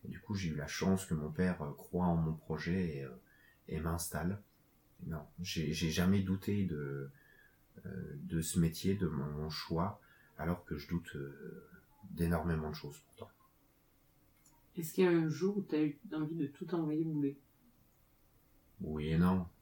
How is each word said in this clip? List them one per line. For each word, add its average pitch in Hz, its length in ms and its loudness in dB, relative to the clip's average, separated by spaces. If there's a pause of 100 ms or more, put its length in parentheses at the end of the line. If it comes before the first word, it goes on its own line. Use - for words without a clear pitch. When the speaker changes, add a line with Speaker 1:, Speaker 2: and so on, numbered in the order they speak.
Speaker 1:
Et - 40 -8
du 87 120 -10
coup, 107 160 -6
j'ai 92 140 0
eu 76 40 -4
la 71 140 -4
chance - 360 2
que 87 100 -2
mon 78 180 -2
père, 90 300 2
euh, 73 100 -6
croit 90 340 0
en 85 100 6
mon 80 180 2
projet 82 640 -2
et, 67 60 -6
euh, 64 60 -10 (560)
et 80 140 -4
m'installe. 82 600 -2 (680)
Non, 78 200 -6 (140)
j'ai, 78 320 -2
j'ai 80 180 2
jamais 92 320 4
douté 95 420 0
de, 69 460 -4 (760)
euh, - 280 -8 (100)
de 82 180 -2
ce 82 200 0
métier, 85 340 2
de 92 140 0
mon, 73 180 -2
mon 76 240 -4
choix, 85 500 -2 (380)
alors 82 260 -2
que 76 140 -6
je - 100 -12
doute, 85 280 -4
euh, 69 520 -10 (420)
d'énormément 82 600 0
de 76 40 -6
choses - 260 -12
pourtant. - 280 -16 (1500)
Speaker 2:
Est-ce 160 160 -6
qu'il 190 120 6
y - 40 8
a - 20 8
un 165 180 6
jour 185 300 2
où 190 40 -2
t'as 151 200 2
eu 147 160 0 (140)
envie 156 240 -2
de 151 100 0
tout 165 260 -6
envoyer 160 320 0
bouler ? 143 320 0 (1400)
Speaker 1:
Oui 78 280 -2
et 80 100 4
non. 90 280 6 (160)